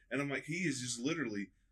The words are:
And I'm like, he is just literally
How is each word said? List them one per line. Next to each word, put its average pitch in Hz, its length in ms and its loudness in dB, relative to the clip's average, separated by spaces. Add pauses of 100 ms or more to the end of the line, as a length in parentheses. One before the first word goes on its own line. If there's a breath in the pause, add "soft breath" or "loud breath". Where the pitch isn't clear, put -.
(120)
And 131 100 2
I'm 143 80 0
like, 135 160 -2
he 175 220 0
is 127 140 2
just 123 180 -2
literally 117 500 0 (220)